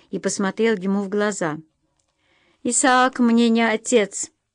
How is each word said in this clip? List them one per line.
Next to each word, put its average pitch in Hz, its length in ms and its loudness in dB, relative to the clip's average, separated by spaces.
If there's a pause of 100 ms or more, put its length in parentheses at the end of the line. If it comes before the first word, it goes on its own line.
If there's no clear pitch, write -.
(120)
и 190 80 -6
посмотрел 208 580 -2
ему 196 240 -2
в 196 80 -6
глаза. 202 480 -4 (1040)
"Исаак 254 560 2
мне 233 300 4
не 233 140 2
отец". 220 680 0 (260)